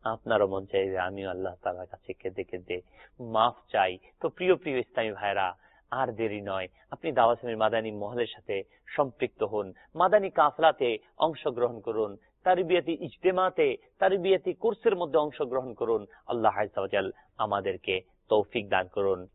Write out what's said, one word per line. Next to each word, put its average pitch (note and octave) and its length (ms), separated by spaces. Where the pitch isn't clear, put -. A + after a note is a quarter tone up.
আপনারও A2+ 440
মন F#2+ 180
চাইবে, F#2+ 340
"আমিও F#2+ 300
আল্লাহ F2+ 260
তাআলার F2+ 320
কাছে - 260
কেঁদে F#2+ 300
কেঁদে F2+ 380
মাফ A#2 360
চাই।" F#2+ 260
তো D#3+ 80
প্রিয়, F3+ 260
প্রিয় C3+ 240
ইসলামী A2+ 320
ভাইরা, G2 440
আর B2 200
দেরি G#2+ 300
নয়, F#2+ 260
আপনি D#3 200
দাওয়াত A#2+ 260
ইসলামের A#2 200
মাদানী A2 340
মহলের A2 360
সাথে - 360
সম্পৃক্ত C3 560
হন, G2+ 300
মাদানী F3+ 340
কাফলাতে D3 680
অংশগ্রহণ B2 640
করুন, G#2+ 380
তারবিয়াতি F3 640
ইজতেমাতে, F3+ 720
তারবিয়াতি F#3+ 540
কোর্সের G#3+ 420
মধ্যে E3 220
অংশগ্রহণ C3 560
করুন। A2 320
আল্লাহ A2 300
আজ্জা G#2 240
ওয়া G2 60
জাল F#2+ 240
আমাদেরকে G2 640
তৌফিক G#2 400
দান F#2 180
করুন। F#2+ 480